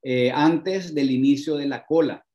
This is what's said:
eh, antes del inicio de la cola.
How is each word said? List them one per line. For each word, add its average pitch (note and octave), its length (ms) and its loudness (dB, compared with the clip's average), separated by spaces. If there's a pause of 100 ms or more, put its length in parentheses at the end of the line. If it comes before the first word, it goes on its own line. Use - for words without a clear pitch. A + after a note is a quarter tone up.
eh, B2+ 300 0
antes E3 640 0
del C#3 160 0
inicio C#3 460 0
de C#3+ 100 -4
la C3 180 -8
cola. D3+ 480 0